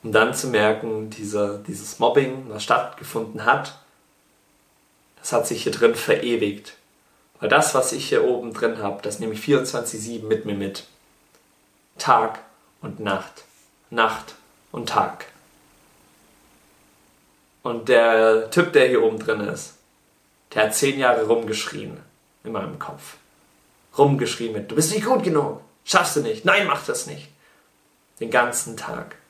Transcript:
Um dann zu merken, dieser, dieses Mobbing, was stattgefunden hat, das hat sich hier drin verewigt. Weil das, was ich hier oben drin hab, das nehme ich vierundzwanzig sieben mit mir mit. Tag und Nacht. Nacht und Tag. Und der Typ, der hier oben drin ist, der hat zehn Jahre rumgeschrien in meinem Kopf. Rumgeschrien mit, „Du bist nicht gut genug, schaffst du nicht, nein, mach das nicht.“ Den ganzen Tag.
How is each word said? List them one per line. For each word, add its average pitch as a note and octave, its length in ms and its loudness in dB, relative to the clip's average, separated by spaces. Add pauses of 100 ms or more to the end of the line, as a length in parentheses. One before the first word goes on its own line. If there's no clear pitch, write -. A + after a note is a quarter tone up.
Um A2+ 100 -6
dann A2+ 220 4
zu - 140 -4
merken, A2 600 0
dieser, G#2 480 -4
dieses - 420 -12
Mobbing, C3 500 2
was G#2 140 -10
stattgefunden - 840 -2
hat, C3 320 0 (1400)
das - 120 -8
hat A#2 140 0
sich A2+ 160 -4
hier A2 100 -2
drin A#2 220 4
verewigt. A2 800 -2 (640)
Weil G#2+ 100 -4
das, C#3 260 4
was C3 180 2
ich B2 180 -6
hier A#2+ 140 4
oben B2 280 -2
drin A2 300 -2
hab, G2+ 200 -6
das G#2 180 -6
nehme A2 120 -4
ich G#2+ 80 -10
vierundzwanzig B2 600 0
sieben G#2+ 260 -10
mit G#2+ 160 0
mir G#2 100 -4
mit. G2 320 -8 (1120)
Tag - 440 0 (420)
und G#2+ 180 -12
Nacht. G2 440 -6 (440)
Nacht - 460 -2 (360)
und A#2 200 -8
Tag. - 360 -2 (2250)
Und A#2 280 -6
der A2+ 600 6
Typ, - 220 2
der C3 160 8
hier A#2+ 140 4
oben A2 160 2
drin G#2+ 220 -2
ist, - 340 -8 (800)
der G#2+ 100 4
hat G#2+ 100 0
zehn C#3 240 0
Jahre A#2+ 280 4
rumgeschrien A2 720 -2 (440)
in A2+ 100 -12
meinem G2+ 260 -8
Kopf. - 380 -14 (840)
Rumgeschrien B2 560 2
mit, G2+ 160 -10
„Du - 60 -4
bist D#3+ 180 0
nicht G#3+ 100 -2
gut B3 180 0
genug, D3 380 -2 (240)
schaffst - 320 0
du D3 40 2
nicht, A2+ 260 -4
nein, G3 200 2
mach - 200 -4
das - 200 -6
nicht.“ D3 220 -14 (880)
Den A2+ 120 -8
ganzen B2 480 0
Tag. - 380 -10 (120)